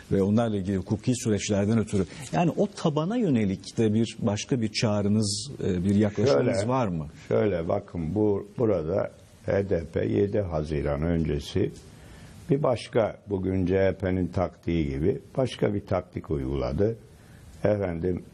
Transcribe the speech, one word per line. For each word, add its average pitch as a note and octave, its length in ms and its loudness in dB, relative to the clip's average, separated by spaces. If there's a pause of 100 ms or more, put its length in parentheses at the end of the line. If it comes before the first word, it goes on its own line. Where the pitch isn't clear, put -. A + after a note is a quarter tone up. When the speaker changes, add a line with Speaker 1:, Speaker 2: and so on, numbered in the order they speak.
(120)
Speaker 1:
ve G2 100 4
onlarla G#2+ 340 2
ilgili G2 200 -2
hukuki G#2+ 380 -2
süreçlerden G#2 640 0
ötürü. G2 260 0 (280)
Yani D#3+ 240 2
o F#3+ 100 2
tabana E3 500 -2
yönelik A2+ 640 0
de G#2+ 160 4
bir A2+ 240 0
başka G#2+ 420 0
bir A2 120 -2
çağrınız, G#2 800 0 (140)
e, F2+ 200 0
bir G2 100 4
yaklaşımınız G#2+ 640 2
Speaker 2:
Şöyle, G#2 120 0
Speaker 1:
var B2+ 180 2
mı? E2 200 -4 (220)
Speaker 2:
şöyle G2+ 400 0
bakın, F#2 460 -4
bu, G#2 340 0 (100)
burada F#2+ 520 0 (360)
H G2 220 0
D E2+ 160 0 (100)
P G2 120 0
yedi G#2 340 2
Haziran D2+ 640 -2
öncesi E2 680 0 (800)
bir C#3+ 120 2
başka, A#2 560 0 (100)
bugün F#2+ 380 0
C F#2+ 120 4
H F#2+ 160 4
P'nin F#2 320 0
taktiği E2+ 640 0
gibi C#2 300 0 (180)
başka B2+ 380 0
bir G2+ 120 -6
taktik - 440 -4
uyguladı. C#2 640 0 (680)
Efendim, F2+ 580 0 (100)